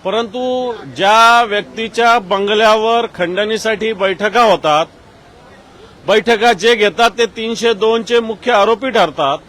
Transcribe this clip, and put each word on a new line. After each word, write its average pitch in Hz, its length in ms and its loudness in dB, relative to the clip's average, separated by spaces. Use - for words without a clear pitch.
परंतु 240 680 -4
ज्या 214 680 2
व्यक्तीच्या 226 760 -2
बंगल्यावर 214 840 0
खंडणीसाठी 214 800 -4
बैठका 196 500 0
होतात, 160 420 2
बैठका 220 460 2
जे 226 220 2
घेतात 208 420 0
ते 233 80 0
तीनशे 226 480 -4
दोन 220 300 -2
चे 240 160 0
मुख्य 226 320 -6
आरोपी 220 380 0
ठरतात. 156 480 -2